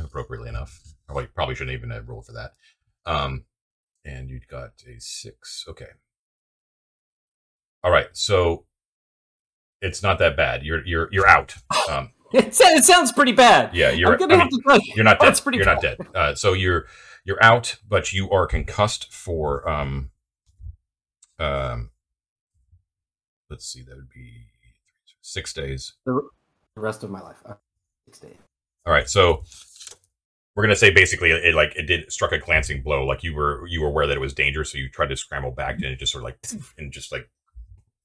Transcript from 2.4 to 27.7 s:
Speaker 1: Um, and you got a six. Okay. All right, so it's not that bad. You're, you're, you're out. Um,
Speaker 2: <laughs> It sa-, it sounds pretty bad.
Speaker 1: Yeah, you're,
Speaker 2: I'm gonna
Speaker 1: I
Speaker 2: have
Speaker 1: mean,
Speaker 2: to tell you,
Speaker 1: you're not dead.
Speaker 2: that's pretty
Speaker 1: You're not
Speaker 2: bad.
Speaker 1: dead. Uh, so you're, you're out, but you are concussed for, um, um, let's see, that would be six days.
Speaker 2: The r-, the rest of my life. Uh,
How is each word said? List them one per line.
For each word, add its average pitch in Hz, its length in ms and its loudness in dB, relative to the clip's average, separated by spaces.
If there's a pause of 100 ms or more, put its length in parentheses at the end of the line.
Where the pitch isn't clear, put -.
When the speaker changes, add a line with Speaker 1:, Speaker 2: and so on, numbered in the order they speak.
Speaker 1:
Um, 71 380 -6 (600)
and 65 240 -14
you 64 120 -14 (100)
got 64 220 -16 (140)
a 58 140 -20
six. - 680 -16
Okay. - 180 -18 (2000)
All 90 80 -2
right, 80 220 2
so 87 520 -2 (1160)
it's 95 220 -6
not 95 160 0
that 78 180 2
bad. 67 280 -2
You're, 80 220 -4
you're, 82 260 -2
you're 98 160 2
out. - 260 6 (340)
Um, 80 280 -8
Speaker 2:
<laughs> - 40 -20 (140)
It - 180 2
sa-, - 180 6
it 311 140 6
sounds 349 280 6
pretty 277 180 2
bad. 180 460 6
Speaker 1:
Yeah, 73 160 4
you're, - 200 2
Speaker 2:
I'm - 60 4
gonna 359 160 4
Speaker 1:
I 359 40 8
Speaker 2:
have 277 120 4
Speaker 1:
mean, 262 100 -4
Speaker 2:
to 269 80 0
tell 269 120 8
you, - 160 -6
Speaker 1:
you're 110 80 2
not 104 160 6
dead. - 80 8
Speaker 2:
that's - 120 2
pretty 254 180 -2
Speaker 1:
You're 95 80 2
not 82 160 4
Speaker 2:
bad. - 160 -6
Speaker 1:
dead. - 80 -16 (100)
Uh, 76 180 0
so 95 180 0
you're, 90 340 -2 (380)
you're 98 160 -8
out, 120 360 4 (120)
but 95 240 -2
you 98 180 -4
are 92 180 2
concussed - 640 -4
for, 76 560 -6
um, 69 420 -6 (1300)
um, 67 520 -6 (1600)
let's - 220 -18
see, - 120 -20
that 65 100 -20
would 64 180 -20
be 110 340 -20 (720)
six - 320 -14
days. 67 400 -10 (140)
Speaker 2:
The 127 80 -2
r-, 143 80 -2 (520)
the 107 60 -18
rest 110 240 -8
of 98 60 -14
my 92 100 -12
life. 78 160 -20 (100)
Uh, 107 80 -20 (520)